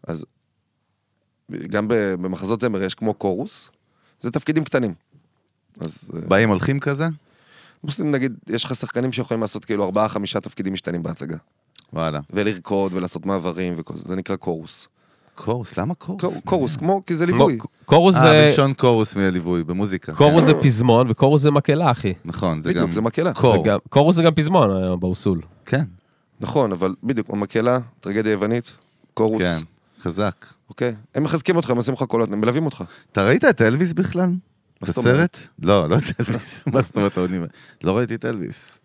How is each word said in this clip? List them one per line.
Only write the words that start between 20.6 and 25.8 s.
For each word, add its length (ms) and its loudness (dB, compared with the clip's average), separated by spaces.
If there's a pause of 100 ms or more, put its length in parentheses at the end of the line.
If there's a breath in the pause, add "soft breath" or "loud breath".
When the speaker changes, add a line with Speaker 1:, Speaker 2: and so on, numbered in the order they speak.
Speaker 3:
פזמון, 480 4
וקורוס 300 4
זה 100 4
מקהלה, 400 2
אחי. 220 -2 (120)
Speaker 2:
נכון, 360 -4
זה 80 -4
Speaker 1:
בדיוק, 160 0
Speaker 2:
גם 60 -4
Speaker 1:
זה 100 -2
מקהלה. 320 -2
Speaker 2:
קור. 180 4 (120)
Speaker 3:
זה 60 2
גם, 80 2 (120)
קורוס 260 4
זה 80 2
גם 120 4
פזמון, 360 2
אה, 240 0
באוסול. 440 -2 (260)
Speaker 2:
כן. 180 0 (580)